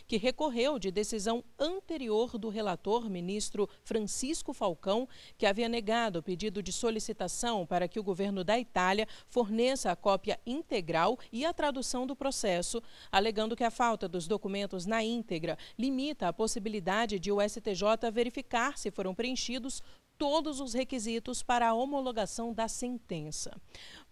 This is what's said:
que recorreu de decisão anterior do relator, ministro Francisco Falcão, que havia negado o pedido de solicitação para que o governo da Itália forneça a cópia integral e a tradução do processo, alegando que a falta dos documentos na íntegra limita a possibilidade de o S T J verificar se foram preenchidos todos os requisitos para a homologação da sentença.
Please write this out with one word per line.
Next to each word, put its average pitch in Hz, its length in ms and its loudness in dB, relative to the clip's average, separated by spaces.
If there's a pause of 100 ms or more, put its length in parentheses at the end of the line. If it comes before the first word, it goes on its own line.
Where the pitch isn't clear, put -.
que 233 80 0
recorreu 247 640 2
de 190 100 -2
decisão 214 540 -2 (160)
anterior 262 760 0
do 214 100 -4
relator, 214 640 0
ministro 196 580 -2 (160)
Francisco 254 720 -2
Falcão, 208 560 0 (280)
que - 80 2
havia 208 220 4
negado 226 520 0
o 226 40 -4
pedido 202 400 -2
de 185 80 -4
solicitação 220 920 -2
para 180 200 2
que 196 140 -4
o 214 40 -4
governo 196 420 0
da 208 120 4
Itália 202 480 2 (220)
forneça 233 640 2
a 175 60 0
cópia 196 480 2
integral 220 760 0 (140)
e 240 120 -2
a 339 60 2
tradução 269 560 0
do 269 80 -4
processo, 202 680 0 (300)
alegando 214 460 2
que 247 80 2
a 226 60 2
falta 226 360 2
dos 170 180 -2
documentos 196 600 -2
na 220 180 2
íntegra 185 540 -2 (200)
limita 262 520 0
a 170 40 0
possibilidade 214 840 0
de 170 100 -2
o 202 120 4
S 208 180 0
T 202 160 -2
J 220 340 2
verificar 240 680 0
se - 120 -4
foram 190 240 -2
preenchidos 247 680 -4 (340)
todos 294 420 2
os 254 160 -6
requisitos 240 680 -2
para 240 260 4
a 226 60 4
homologação 233 800 0
da 226 140 0
sentença. 208 920 -6 (520)